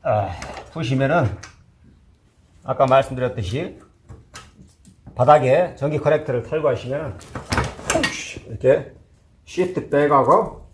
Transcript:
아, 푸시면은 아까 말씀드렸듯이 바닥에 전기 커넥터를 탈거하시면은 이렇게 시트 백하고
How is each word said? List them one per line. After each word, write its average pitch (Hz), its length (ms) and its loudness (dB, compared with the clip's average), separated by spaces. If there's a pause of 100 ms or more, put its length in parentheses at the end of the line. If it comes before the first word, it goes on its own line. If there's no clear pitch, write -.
아, 104 220 0 (440)
푸시면은 135 540 0 (1400)
아까 135 240 0
말씀드렸듯이 127 920 0 (1400)
바닥에 139 640 4
전기 147 220 -2
커넥터를 147 440 0
탈거하시면은 135 720 -4 (1300)
이렇게 131 440 2 (540)
시트 - 420 -4
백하고 143 840 2